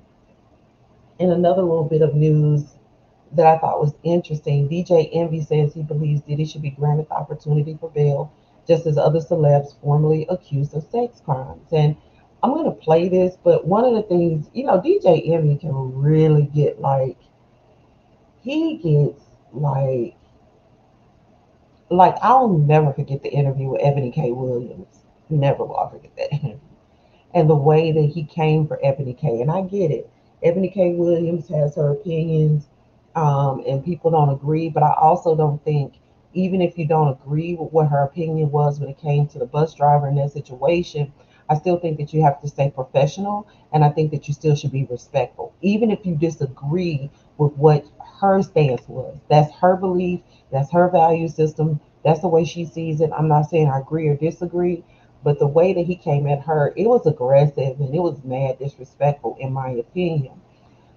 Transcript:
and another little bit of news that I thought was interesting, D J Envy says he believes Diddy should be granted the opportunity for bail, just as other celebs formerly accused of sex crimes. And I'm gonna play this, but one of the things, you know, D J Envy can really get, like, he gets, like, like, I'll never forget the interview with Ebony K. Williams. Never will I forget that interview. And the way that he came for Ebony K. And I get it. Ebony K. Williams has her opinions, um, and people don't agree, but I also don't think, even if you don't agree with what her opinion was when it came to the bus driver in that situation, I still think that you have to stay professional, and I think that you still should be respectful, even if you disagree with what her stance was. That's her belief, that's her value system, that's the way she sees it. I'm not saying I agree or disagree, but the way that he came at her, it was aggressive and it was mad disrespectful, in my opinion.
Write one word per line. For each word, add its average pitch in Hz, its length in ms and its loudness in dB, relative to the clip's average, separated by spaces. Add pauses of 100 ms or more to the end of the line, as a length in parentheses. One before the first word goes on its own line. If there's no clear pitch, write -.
(1200)
and 180 140 2
another 180 300 2
little 165 200 0
bit 156 180 2
of 147 140 2
news 151 480 4 (720)
that 160 120 4
I 160 120 6
thought - 240 -2
was 147 120 -2 (100)
interesting, 151 640 -2
D 170 140 -4
J 170 300 2
Envy 160 280 -2
says 151 320 0
he 160 100 -10
believes 151 380 -2
Diddy 147 240 -4
should 156 160 -12
be 143 80 -8
granted 147 400 -2
the - 60 -6
opportunity 151 640 -4
for 165 120 -10
bail, 147 420 -2 (360)
just 165 180 2
as 151 120 0
other 156 220 2
celebs 143 640 0
formerly 151 480 0
accused 147 440 -4
of 156 180 -6
sex 240 320 -4
crimes. 131 480 -8
And 151 240 2 (480)
I'm 240 100 2
gonna 311 180 -4
play 165 360 0
this, 180 360 0
but 165 220 4
one 208 200 2
of 247 80 2
the 214 100 0
things, 170 500 0
you 262 120 -6
know, 185 160 2
D 359 200 2
J 165 200 4
Envy 151 360 0
can 147 140 -8 (220)
really 151 500 4 (100)
get, - 280 -2
like, 135 360 -2 (1200)
he 311 360 -4
gets, 147 440 0 (320)
like, 135 600 -4 (1700)
like, 180 320 4
I'll 240 280 4
never 151 440 4
forget 139 300 -8
the - 60 -8
interview 135 400 -2
with 127 140 -4
Ebony 135 280 0
K. 131 200 -2
Williams. 127 720 -8 (260)
Never 139 340 0
will - 140 -8
I - 140 -4
forget - 260 -20
that - 160 -6
interview. 147 260 -6 (720)
And 160 160 4
the 156 60 6
way 156 360 2
that 151 220 2
he 160 120 -8
came 156 420 0
for - 160 -6
Ebony 123 300 -2
K. 117 280 -4
And 147 100 -2
I 185 100 -2
get 185 300 -2
it. - 180 -6 (320)
Ebony 175 280 0
K. 180 240 0
Williams 170 560 0
has 151 260 -2
her 147 160 0
opinions, 156 760 0 (480)
um, 143 520 0
and 135 160 -4
people 170 280 -2
don't 156 180 4
agree, 156 400 -2
but 156 140 0
I 151 100 2
also 165 420 2
don't 151 280 0
think, 147 320 -2 (380)
even 185 280 0
if 175 160 -2
you 165 80 -4
don't 156 220 2
agree 151 480 -4
with 151 160 -10
what 156 160 2
her 143 160 2
opinion 156 480 -2
was 147 280 0
when 139 100 -6
it 143 100 -16
came 147 300 0
to 143 100 -12
the 127 60 -4
bus 151 280 -2
driver 143 340 2
in 143 80 -2
that 143 180 -2
situation, 143 800 -4 (380)
I 156 60 0
still 175 240 -2
think 156 180 -6
that 147 160 -8
you 156 100 2
have 143 180 2
to 147 80 -8
stay 139 200 -2
professional, 185 800 -4 (240)
and 156 120 4
I 147 60 4
think 156 220 -2
that 147 160 -8
you 147 60 -4
still 151 220 0
should 143 180 -4
be 135 180 -4
respectful, - 720 -6
even 214 280 2
if 196 160 -4
you 175 100 -4
disagree 147 960 -4 (280)
with 147 160 0
what 147 320 4 (340)
her 196 240 2
stance 135 440 0
was. - 300 -12 (120)
That's 151 260 4
her 185 220 2
belief, 180 420 -2 (320)
that's 139 200 -4
her 175 180 4
value 165 400 2
system, 156 500 -2 (240)
that's 156 160 2
the 180 80 -2
way 165 160 4
she 170 220 -8
sees 160 360 -6
it. 156 160 2
I'm 156 120 0
not 151 200 2
saying 156 200 2
I 135 100 -2
agree 151 300 -4
or 143 60 0
disagree, 175 680 -4 (400)
but 147 160 0
the 147 80 2
way 165 260 4
that 170 120 -2
he 175 100 -4
came 143 320 -2
at 143 140 -2
her, 151 340 0
it 180 100 0
was 240 220 2
aggressive 139 720 2
and 139 160 -4
it 175 40 0
was 160 240 -4
mad 131 360 -4
disrespectful, 135 800 -4
in 135 120 -8
my 131 180 -6
opinion. 156 720 -4 (560)